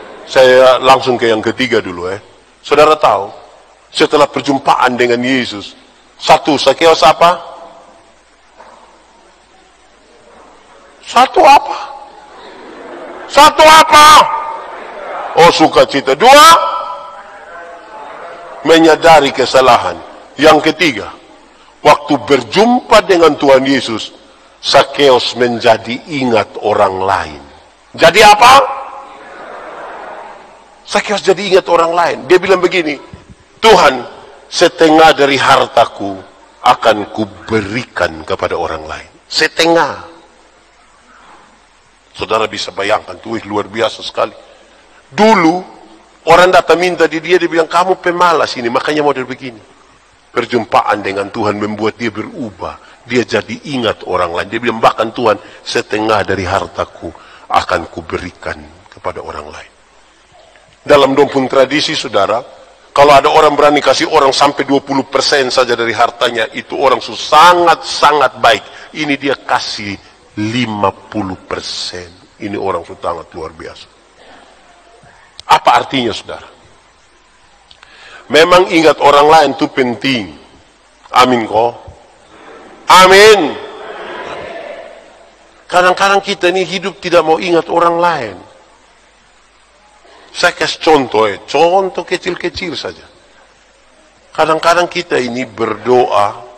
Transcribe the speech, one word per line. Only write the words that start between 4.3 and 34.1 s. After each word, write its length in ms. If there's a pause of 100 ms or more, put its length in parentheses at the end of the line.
dengan 240
Yesus, 560 (480)
satu, 400
Sakeus 400
apa? 400 (3750)
Satu 340
apa? 360 (1500)
Satu 320
apa? 420 (1300)
Oh, 100
sukacita. 640
Dua, 320 (2250)
menyadari 640
kesalahan. 640 (400)
Yang 340
ketiga, 460 (680)
waktu 460
berjumpa 800
dengan 320
Tuhan 240
Yesus, 480 (480)
Sakeus 800
menjadi 720
ingat 480
orang 400
lain. 420 (540)
Jadi 300
apa? 280 (2250)
Sakeus 380
jadi 340
ingat 140
orang 240
lain. 320
Dia 160
bilang 160
begini, 400 (640)
"Tuhan, 400 (480)